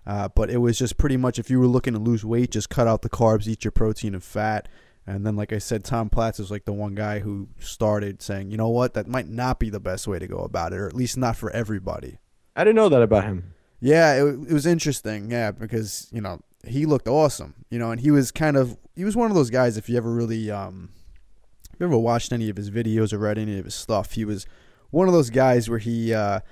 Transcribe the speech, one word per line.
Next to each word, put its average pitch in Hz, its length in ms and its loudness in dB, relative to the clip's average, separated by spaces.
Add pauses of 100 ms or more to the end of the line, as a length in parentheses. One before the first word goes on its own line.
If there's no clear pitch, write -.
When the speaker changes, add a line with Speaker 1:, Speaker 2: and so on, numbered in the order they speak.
Speaker 1:
uh, 101 220 -4
but 110 220 2
it 123 80 0
was 120 200 2
just 123 180 -2
pretty 135 220 2
much 127 200 0
if 117 120 -6
you 127 100 4
were 127 60 6
looking 123 260 2
to 107 80 -4
lose 113 240 0
weight, 120 260 0
just 107 200 -4
cut 120 160 2
out 110 160 2
the - 80 -6
carbs, 110 360 2
eat 110 180 -6
your 107 80 -2
protein 107 420 2
and 90 80 -8
fat. 107 460 -4 (380)
And 101 200 -4
then, 104 80 0
like 104 180 -4
I 107 60 -2
said, 107 240 -4
Tom 117 260 -2
Platz 113 320 0
is, 98 100 -8
like, 104 160 -8
the 104 60 -4
one 101 220 -6
guy 107 240 -4
who 98 300 -8 (100)
started 104 640 -2
saying, 98 280 -8
"You 107 60 -8
know 110 120 0
what? 123 260 0
That 107 140 -4
might 120 200 -6
not 123 300 -4
be 113 100 0
the 101 120 -6
best 95 260 -6
way 95 120 -4
to 90 80 -10
go 95 120 -8
about 87 340 -6
it, 92 60 -8
or 101 80 -4
at - 80 -8
least 123 220 -4
not 123 200 0
for 110 140 -6
everybody." 98 680 -6 (360)
Speaker 2:
I 170 100 0
didn't 220 120 6
know 214 140 6
that 127 120 8
about 104 220 6
him. 92 300 -8 (260)
Speaker 1:
Yeah, 143 420 6
it, 143 40 6 (220)
it 160 40 0
was 156 140 2
interesting, 117 640 0
yeah, 117 220 0
because, 107 600 -8
you 117 80 -6
know, 95 200 -8 (240)
he 131 200 -2
looked 151 240 2
awesome, 147 460 2 (160)
you 117 80 -4
know, 117 120 -2
and 113 100 -6
he 147 100 4
was 143 200 6
kind 151 280 2
of, 123 180 0 (180)
he 180 100 -6
was 208 120 -2
one 233 140 2
of 202 40 0
those 143 140 4
guys, 120 300 2
if 107 100 -12
you 120 80 0
ever 117 160 -2
really, 113 380 -4
um, 95 400 -10 (800)
if - 80 -10
you 175 60 -2
ever 151 100 4
watched 117 340 2
any 113 200 -2
of 95 80 -8
his 104 120 -8
videos 110 440 0
or 104 40 -2
read 107 200 0
any 107 200 -4
of 92 60 -8
his - 100 -12
stuff, - 380 -2
he 110 140 -4
was 104 200 -6 (440)
one 180 180 4
of 175 60 6
those 139 160 6
guys 123 400 4
where 113 80 -2
he, 113 340 -2
uh, 101 280 0 (120)